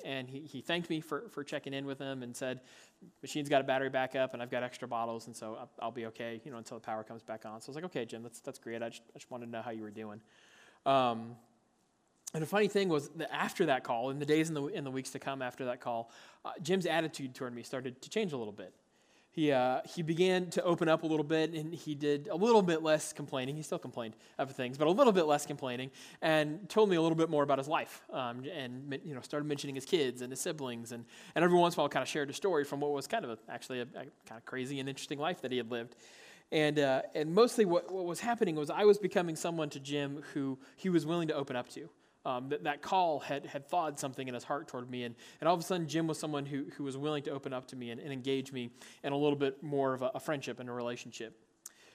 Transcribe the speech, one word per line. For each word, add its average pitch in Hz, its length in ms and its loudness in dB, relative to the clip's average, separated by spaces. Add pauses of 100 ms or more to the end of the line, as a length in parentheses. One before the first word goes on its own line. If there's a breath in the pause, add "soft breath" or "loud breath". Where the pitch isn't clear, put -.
and 135 240 -6
he, 135 120 -10
he 143 200 -10
thanked 170 300 -2
me 156 100 -2
for, 156 300 -6
for 143 120 -8
checking 143 300 -6
in 139 140 -4
with 139 120 -6
him 135 240 -6
and 123 140 -10
said, 127 240 -4 (640 loud breath)
"Machine's 143 260 -4
got 139 140 6
a - 20 -10
battery 135 240 2
backup, 131 460 0
and 120 80 -6
I've 123 80 -8
got 123 120 0
extra 123 240 -6
bottles, 117 420 -4
and 117 60 -14
so 113 240 -10
I'll, 123 120 -14 (100)
I'll 117 100 -4
be 117 160 -6
okay, 113 380 -8
you 156 60 -12
know, 117 80 -12
until 113 180 -12
the 113 60 -14
power 110 200 -4
comes 113 200 -14
back 110 240 -10
on." 110 160 -12
So - 60 -14
I - 20 -10
was 135 60 -10
like, 165 100 -6
"Okay, 139 180 -4
Jim, 113 180 -10
that's, 117 180 -14
that's - 180 -12
great. 113 240 -8
I 117 80 -4
just, - 100 -14 (140)
I - 40 -20
just - 120 -20
wanted 120 160 -10
to 117 60 -10
know 113 100 -6
how 120 80 -6
you 110 100 -6
were 107 100 -8
doing." 107 300 -10 (640 soft breath)
Um, 120 520 2 (960)
and 160 80 -2
the 151 40 -2
funny 208 220 4
thing 196 220 2
was 147 260 2
that 160 180 -4
after 175 300 0
that 131 180 4
call, 123 280 0
in 135 80 -4
the 147 80 -4
days 160 220 6
and 160 100 -4
the, 139 80 -2
in 156 180 -4
the 131 60 -6
weeks 131 220 -4
to 135 60 -8
come 135 220 -6
after 127 240 -6
that 127 160 -2
call, 117 300 -4 (340 loud breath)
uh, - 60 -8 (100)
Jim's 180 240 2
attitude 156 500 -2
toward 123 200 -6
me 117 80 -10
started 127 400 -6
to - 80 -16
change 202 240 -2
a - 20 -4
little 107 160 -6
bit. 98 220 -14 (560 soft breath)
He, 151 220 4
uh, 127 320 4
he - 180 -6
began 180 480 2
to 170 140 0
open 170 240 4
up 160 160 6
a - 20 -2
little 156 160 4
bit, 160 300 2
and 160 200 -4
he 151 220 -6
did 147 320 0
a 202 80 -4
little 214 280 8
bit 165 200 2
less 156 300 2
complaining. 139 420 -4
He 156 80 -6
still 170 160 -6
complained 117 380 -8 (200 loud breath)
of 135 140 -2
things, 127 260 -4
but 151 120 6
a - 20 8
little 233 220 8
bit 180 140 4
less 147 200 4
complaining, 135 460 -4 (300 loud breath)
and 156 460 2
told 214 200 6
me 180 80 4
a 160 60 6
little 165 120 6
bit 160 160 4
more 147 140 4
about 135 140 4
his 135 100 -4
life, 151 340 -2 (100)
um, 127 300 -4 (100)
and 131 360 -8
men-, 135 160 -4
you 151 100 -8
know, 123 60 -8
started 147 260 -4
mentioning 139 300 -4
his 131 80 -6
kids 127 380 2
and 127 100 -8
his 127 80 -6
siblings, 123 500 -6
and, 117 140 -10 (320 loud breath)
and 160 80 6
every 175 120 8
once 170 200 6
in 175 40 4
a - 20 4
while 143 60 4
kinda 135 180 0
shared 143 240 -2
a - 20 -6
story 160 320 2
from 143 160 -4
what 147 100 0
was 143 160 -2
kind 226 180 -4
of 123 60 -6
a, 110 80 -6 (100)
actually 127 300 -8
a, 120 160 -4
a - 120 -10 (200)
kinda 117 180 -16
crazy 131 360 -4
and 135 80 -4
interesting 139 320 -6
life 175 220 -2
that 123 100 -4
he 127 60 2
had 117 120 -2
lived. 120 240 -6 (560 loud breath)
And, 151 300 4
uh, 135 220 4 (120)
and 156 180 0
mostly 226 320 6
what, 175 280 2
what 185 140 -2
was 170 120 -4
happening 220 380 0
was 151 140 -2
I 175 160 4
was 202 120 10
becoming 175 380 0
someone 165 340 -2
to 147 80 -10
Jim 143 440 -4 (120)
who 135 240 -2 (160 loud breath)
he - 140 -4
was 165 180 4
willing 165 220 0
to 156 60 0
open 139 200 -2
up 123 200 -4
to. 151 140 -12 (380 soft breath)
Um, 131 240 -2
that, 147 140 -2
that 143 180 0
call 170 380 2
had, - 260 -4
had 143 220 -8
thawed 156 300 0
something 131 300 -6
in 123 60 -4
his 117 100 -8
heart 147 240 -4
toward 127 220 -8
me, 123 140 -4
and, 120 100 -6 (260 loud breath)
and 151 80 4
all 180 60 8
of 170 60 2
a - 20 -4
sudden 170 260 -2
Jim 165 180 2
was 156 120 -2
someone 147 260 -2
who, 143 220 -4 (100)
who 147 80 -6
was 131 100 -4
willing 147 280 -2
to 147 80 -6
open 139 240 -6
up 127 140 -8
to 135 80 -14
me 120 140 -8
and, 117 100 -8
and 143 120 -8
engage 131 400 -2
me 123 180 -6 (320 loud breath)
in 147 120 -2
a - 20 0
little 143 220 4
bit 139 240 0
more 139 320 0
of 127 80 -4
a, 127 140 0
a 131 40 -8
friendship 139 400 -4
and 123 80 -10
a 120 40 -8
relationship. 120 640 -8 (560 loud breath)